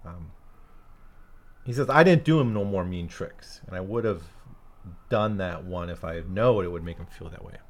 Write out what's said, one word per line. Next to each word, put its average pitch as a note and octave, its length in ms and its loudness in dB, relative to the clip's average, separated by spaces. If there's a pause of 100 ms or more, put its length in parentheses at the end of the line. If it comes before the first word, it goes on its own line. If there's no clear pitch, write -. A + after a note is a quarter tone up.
Um, E2+ 280 -14 (1300)
he B2 80 -8
says, B2 160 -2
"I D3+ 160 8
didn't F3 200 8
do D#3 140 6
him A#2+ 140 2
no G2+ 140 0
more F#2+ 180 0
mean F2 240 -6
tricks, - 580 -12
and F#2 80 -12
I F#2 60 -6
would A2 240 -4
have F2 200 -2 (840)
done G#2+ 300 0
that F2 260 -6
one F2 260 -6
if E2+ 140 -10
I E2 100 -6
had E2+ 160 -8
known G#2+ 340 4
it F2 60 -4
would E2 140 -8
make E2+ 140 -8
him E2+ 80 -12
feel - 240 -16
that D#2 140 -14
way." E2+ 100 -16 (160)